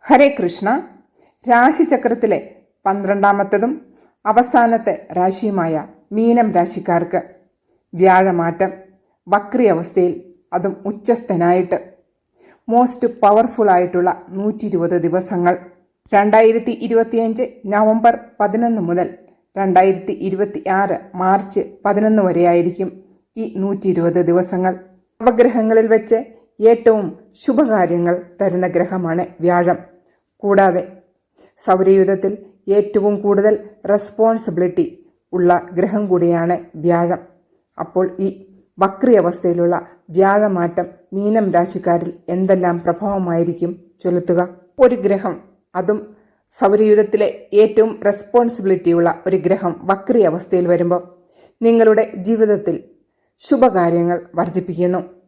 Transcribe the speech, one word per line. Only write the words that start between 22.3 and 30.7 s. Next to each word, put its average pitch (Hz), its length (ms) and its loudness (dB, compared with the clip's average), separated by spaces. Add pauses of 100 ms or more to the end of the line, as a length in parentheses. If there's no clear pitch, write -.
ഈ 220 100 -8 (160)
നൂറ്റിയിരുപത് 180 580 0 (100)
ദിവസങ്ങൾ. 185 440 0 (460)
നവഗ്രഹങ്ങളിൽ 220 760 2
വെച്ച് 220 260 0 (520)
ഏറ്റവും 226 340 2 (380)
ശുഭകാര്യങ്ങൾ 180 720 0 (240)
തരുന്ന 185 260 0 (100)
ഗ്രഹമാണ് 175 500 -2 (200)
വ്യാഴം. 175 340 2 (600)
കൂടാതെ 196 400 2 (840)